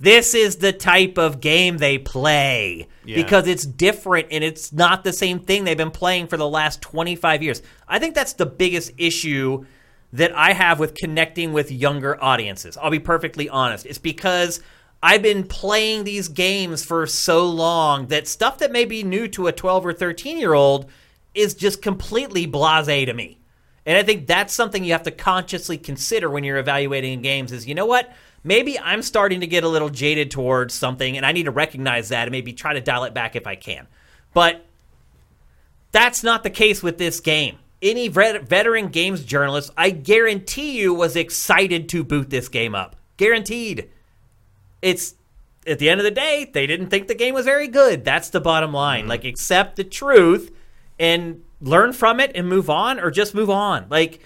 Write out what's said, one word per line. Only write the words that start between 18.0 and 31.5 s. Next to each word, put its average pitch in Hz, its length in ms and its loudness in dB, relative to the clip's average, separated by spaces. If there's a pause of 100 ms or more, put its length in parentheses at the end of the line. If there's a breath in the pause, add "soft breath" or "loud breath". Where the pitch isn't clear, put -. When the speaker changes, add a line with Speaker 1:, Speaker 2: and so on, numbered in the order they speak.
Speaker 1:
that 151 200 -2
stuff 262 300 -2
that 277 140 0
may 240 120 2
be 220 180 -4
new 202 260 -4
to 196 180 -4
a 165 60 2
twelve 185 340 0
or 170 80 -4
thirteen-year-old 165 960 2 (440 soft breath)
is 202 200 0
just 190 260 -2
completely 202 640 -4
blasé 147 600 2
to 120 80 -2
me. 107 240 -12 (480)
And 160 100 4
I 208 60 6
think 196 240 -2
that's 196 280 0
something 208 300 -2
you 170 80 -2
have 160 120 -2
to 160 60 -6
consciously 180 680 -4
consider 170 500 -4
when 143 160 -4
you're 139 140 -2
evaluating 135 640 -2
games 135 280 -4
is, 117 160 -12
you 143 80 -8
know 190 120 -2
what? 240 260 0 (300 soft breath)
Maybe 247 360 0
I'm 196 240 -2
starting 196 380 0
to 175 80 -6
get 170 160 2
a 165 40 0
little 156 220 0
jaded 147 400 -2
towards 127 420 -2
something, 131 440 -4
and 135 100 -2
I 147 60 2
need 170 120 -2
to 139 60 -2